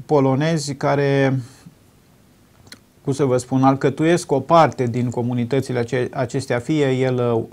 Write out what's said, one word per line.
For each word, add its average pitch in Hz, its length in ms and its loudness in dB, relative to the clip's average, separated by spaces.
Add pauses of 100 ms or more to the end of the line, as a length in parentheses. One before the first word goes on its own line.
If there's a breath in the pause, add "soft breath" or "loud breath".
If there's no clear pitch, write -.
polonezi 139 720 0
care, 139 640 0 (1600 loud breath)
cum 139 100 -2
să 143 120 0
vă 127 120 2
spun, 131 260 0
alcătuiesc 143 680 2
o 135 80 2
parte 139 440 4
din 123 260 -2
comunitățile 123 720 -2
ace-, 123 340 -2
acestea, 127 460 -4
fie 147 320 0
el, 123 600 0